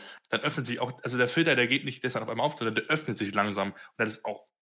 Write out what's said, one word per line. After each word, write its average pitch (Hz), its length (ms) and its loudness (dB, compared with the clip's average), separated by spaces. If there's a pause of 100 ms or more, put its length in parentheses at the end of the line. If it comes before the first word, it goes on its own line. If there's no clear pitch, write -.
(300)
dann 113 120 0
öffnet 147 260 -2
sich 120 120 -4
auch, 123 240 -6
also 123 140 -2
der 123 120 4
Filter, 165 260 4
der 123 120 4
geht 139 180 0
nicht, 131 180 -8
der 127 60 0
ist - 60 -4
dann 110 80 -2
auf 110 60 -8
einmal 117 160 0
auf, 147 120 0
sondern 110 180 0
der 110 100 0
öffnet 151 320 0
sich 101 160 -2
langsam 101 400 2
und - 60 -18 (180)
das 107 220 0
ist - 60 -10
auch, - 220 -8 (140)